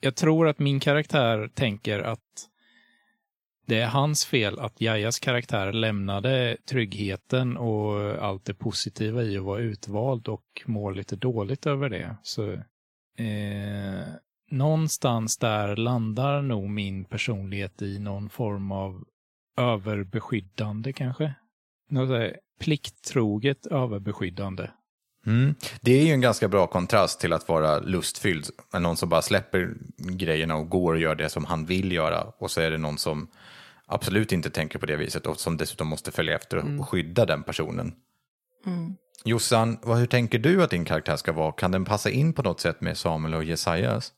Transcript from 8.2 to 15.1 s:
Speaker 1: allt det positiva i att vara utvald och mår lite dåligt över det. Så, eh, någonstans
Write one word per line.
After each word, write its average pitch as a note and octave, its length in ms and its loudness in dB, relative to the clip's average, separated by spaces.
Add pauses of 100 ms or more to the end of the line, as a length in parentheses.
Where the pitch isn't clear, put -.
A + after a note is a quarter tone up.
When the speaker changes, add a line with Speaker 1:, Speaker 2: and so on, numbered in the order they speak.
Speaker 1:
allt G2 200 -6
det G2 100 -6
positiva A2+ 680 -4
i G#2 160 -2
att F#2+ 60 -4
vara G2 160 -4
utvald A2+ 680 -4
och A2 160 -8 (220)
mår G#2 280 -2
lite G2 220 -8
dåligt A2+ 500 -2
över C#3 220 -2
det. F#2 340 -6
Så, G2+ 300 -6 (680)
eh, G2+ 880 -6 (460)
någonstans C#3 880 0